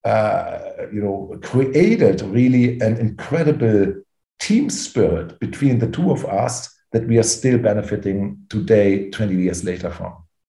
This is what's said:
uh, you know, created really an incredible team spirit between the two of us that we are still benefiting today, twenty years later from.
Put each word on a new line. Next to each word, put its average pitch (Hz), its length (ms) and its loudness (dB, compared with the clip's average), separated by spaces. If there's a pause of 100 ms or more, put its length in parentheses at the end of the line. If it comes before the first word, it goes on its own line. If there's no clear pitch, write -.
uh, 98 880 -2
you 104 80 -6
know, 98 400 -6
created 135 800 2
really 120 600 2
an 110 180 2
incredible 110 960 0 (440)
team 254 300 2
spirit - 720 -2
between 131 380 0
the 113 120 0
two 180 200 0
of - 160 -2
us - 420 -4 (240)
that 113 140 0
we 117 100 4
are 113 60 6
still 120 360 2
benefiting 101 920 -2
today, 101 600 2
twenty 98 260 -2
years 90 280 -2
later 90 260 -6
from. 87 260 -12 (320)